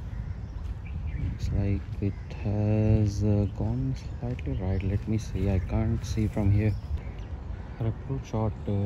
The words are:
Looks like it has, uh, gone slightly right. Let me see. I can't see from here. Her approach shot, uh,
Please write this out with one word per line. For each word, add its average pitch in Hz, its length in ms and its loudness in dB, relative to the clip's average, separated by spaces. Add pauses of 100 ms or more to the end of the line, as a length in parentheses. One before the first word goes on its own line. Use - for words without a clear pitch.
(1200)
Looks - 340 -2
like 98 240 2 (300)
it - 320 -8
has, 107 800 4
uh, 104 240 4 (100)
gone 127 380 0 (240)
slightly 135 420 -4
right. 92 220 0
Let 98 240 0
me 107 100 2
see. 98 320 0
I 98 80 4
can't 113 480 0
see 110 220 2
from 101 240 2
here. 104 240 4 (1040)
Her 113 80 0
approach 123 420 -4
shot, 110 240 0 (140)
uh, 101 60 0 (120)